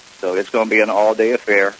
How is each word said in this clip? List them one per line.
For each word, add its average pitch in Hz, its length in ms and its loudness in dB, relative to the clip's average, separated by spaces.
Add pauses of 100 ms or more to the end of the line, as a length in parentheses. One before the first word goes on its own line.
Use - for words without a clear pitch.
(180)
So 92 160 -4
it's 95 160 -4
gonna 113 180 0
be 107 120 2
an 107 100 0
all-day 107 400 2
affair. 101 500 0